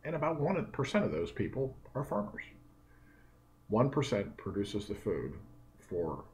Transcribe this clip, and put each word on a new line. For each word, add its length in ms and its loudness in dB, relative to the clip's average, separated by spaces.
and 120 -4
about 240 0
one 280 4
percent 360 2
of 80 2
those 200 0
people 440 -2
are 80 0
farmers. 400 -2
One 200 6
percent 480 0
produces 480 -2
the 80 -6
food 400 -2
for 540 -4